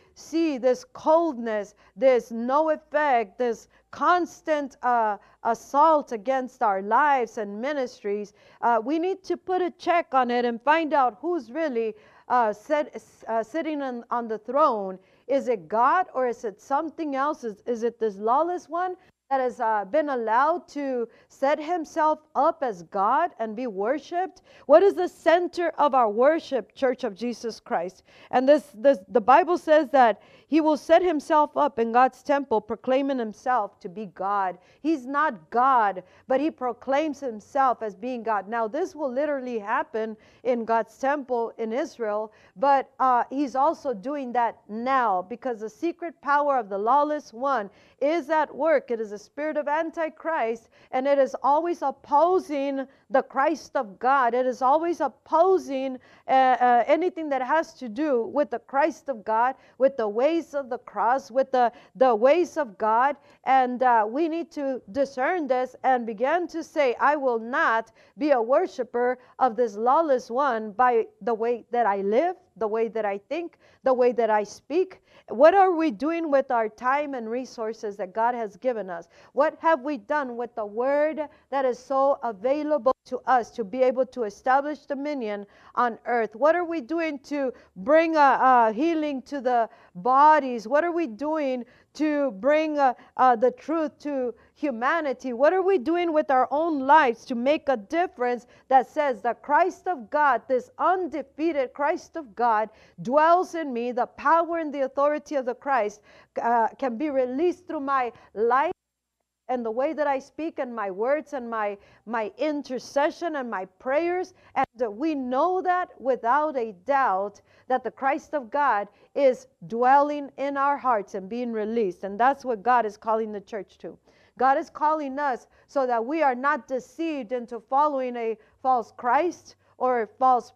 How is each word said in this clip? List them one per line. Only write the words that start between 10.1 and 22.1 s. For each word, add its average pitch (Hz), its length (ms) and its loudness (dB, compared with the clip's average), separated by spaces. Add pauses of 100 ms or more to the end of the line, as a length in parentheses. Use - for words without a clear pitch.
on 254 160 2
it 240 160 0
and 233 160 -6
find 311 320 2
out 254 260 2
who's 302 300 -6
really, 233 440 -4 (340)
uh, 233 240 2
sit-, 294 500 -6 (260)
uh, 226 140 -2
sitting 302 400 -6
on, 247 280 -8
on 233 180 -4
the 214 100 -6
throne. 226 600 0 (280)
Is 247 220 0
it 185 200 -4
God 294 460 2
or 254 120 -2
is 233 180 -6
it 202 140 -10
something 302 560 -6
else? 269 300 -4
Is, 208 220 -12
is 233 160 -4
it 233 160 -4
this 214 180 -4
lawless 285 540 -2
one 359 260 -4 (320)
that 269 120 0
has, 247 200 -4
uh, 220 260 -2
been 294 240 0
allowed 254 580 0
to 262 400 -6 (200)
set 285 300 0
himself 311 640 -2 (140)